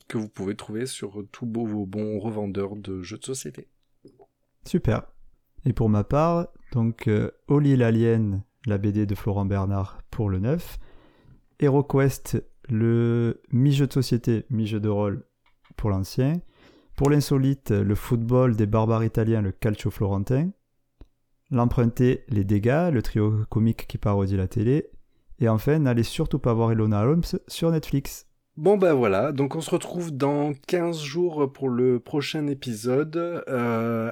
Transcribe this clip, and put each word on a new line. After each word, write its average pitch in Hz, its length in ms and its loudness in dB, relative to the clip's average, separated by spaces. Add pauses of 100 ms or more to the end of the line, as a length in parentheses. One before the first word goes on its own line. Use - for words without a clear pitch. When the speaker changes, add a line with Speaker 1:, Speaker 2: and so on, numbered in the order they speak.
Speaker 1:
que - 120 -6
vous 107 100 -6
pouvez 101 260 -6
trouver 110 300 -8
sur 104 460 -10
tous - 160 -10
beaux, 117 180 -2
vos 107 220 -4
bons 107 320 -4
revendeurs 101 560 -4
de 98 260 -10
jeux 95 160 -12
de - 80 -18
société. 131 420 -10 (960)
Speaker 2:
Super. - 380 0 (600)
Et 120 80 2
pour 113 160 2
ma 104 140 2
part, 170 440 0 (240)
donc, 117 360 -2
euh, 107 240 0 (160)
Oli 143 280 4
l'Alien, 113 680 2 (240)
la 117 100 0
B 98 100 0
D 104 200 2
de 101 80 -2
Florent 101 300 -2
Bernard 98 560 -2 (100)
pour 107 180 -2
le 95 100 -2
neuf. 135 380 -2 (840)
HeroQuest, 139 840 2 (260)
le 117 720 2 (100)
mi-jeu 139 360 4
de - 60 -8
société, 123 560 0
mi-jeu 110 300 -2
de 107 100 0
rôle 101 360 -2 (520)
pour 110 120 -2
l'ancien. 127 520 0 (540)
Pour 139 140 2
l'insolite, 139 640 2
le 101 240 2
football 120 600 2
des 107 120 2
barbares 113 360 2
italiens, 113 380 2
le 98 100 -2
calcio 110 400 -2
florentin. 113 600 -2 (1000)
L'emprunté, 120 800 2
les 98 140 0
dégâts, 113 480 2
le 117 100 2
trio 107 480 0
comique 113 380 0
qui - 100 -10
parodie 101 400 0
la 95 100 0
télé. 120 420 0 (500)
Et 113 100 2
enfin, 123 300 2
n'allez 123 240 2
surtout 151 360 -2
pas 120 140 2
voir 113 180 2
Elona 107 340 2
Holmes 165 180 2 (240)
sur - 240 -2
Netflix. - 560 -4 (300)
Speaker 1:
Bon 180 200 4
bah 180 160 4
voilà, 117 380 2
donc 139 240 -2
on 160 60 -4
se - 100 -6
retrouve 170 400 -4
dans 147 420 0 (140)
quinze 170 340 -2
jours 151 500 -2
pour 135 180 -4
le 123 300 2
prochain 147 480 -4
épisode. 135 680 -2 (320)
Euh, 117 640 -2